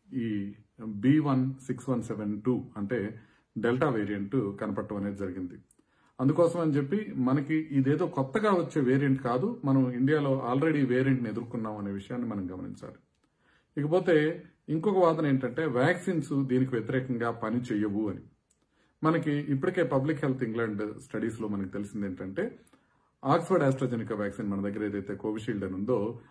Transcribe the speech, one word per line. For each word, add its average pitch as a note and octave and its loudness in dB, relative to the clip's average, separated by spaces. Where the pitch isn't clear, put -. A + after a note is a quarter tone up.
ఈ G#2 -2
బీ A2 4
వన్ C3+ 2
సిక్స్ - -6
వన్ A#2 0
సెవెన్ G#2 -4
టూ B2+ 0
అంటే G2+ -4
డెల్టా A#2+ 2
వేరియంట్ G#2 -2
కనపడటం G#2 -4
అనేది G2+ -4
జరిగింది. F#2 -6
అందుకోసం E3 4
అని D#3+ 2
చెప్పి D3 0
మనకి C#3+ 2
ఇదేదో C#3+ 4
కొత్తగా G#3 0
వచ్చే D#3+ 2
వేరియంట్ C3+ 4
కాదు, C#3 0
మనం C3 4
ఇండియాలో C3+ 2
already C#3+ 2
వేరియంట్ని B2 2
ఎదుర్కొన్నాం A2 -6
అనే G2+ -6
విషయాన్ని A#2 -6
మనం G2 -4
గమనించాలి. F#2 -12
ఇకపోతే D#3+ 4
ఇంకొక F#3 2
వాదన E3 6
ఏంటంటే, C3 2
వ్యాక్సిన్స్ D3 0
దీనికి C3 2
వ్యతిరేకంగా A#2+ -2
పని A#2 -2
చేయవు G#2+ -2
అని. F#2 -8
మనకి D#3+ 2
ఇప్పటికే D3 0
పబ్లిక్ D3 0
హెల్త్ C3 0
ఇంగ్లాండ్ A2 -4
స్టడీస్లో A2 -6
మనకి G2 -4
తెలిసింది G2+ -6
ఏంటంటే, G2 -6
ఆక్స్‌ఫర్డ్ E3 4
AstraZeneca A#2+ 0
వ్యాక్సిన్ G#2 -4
మన G2 -2
దగ్గర G2+ -2
ఏదైతే G2+ -4
కోవిషీల్డ్ G#2+ -4
అని F#2 -6
ఉందో, A2 -2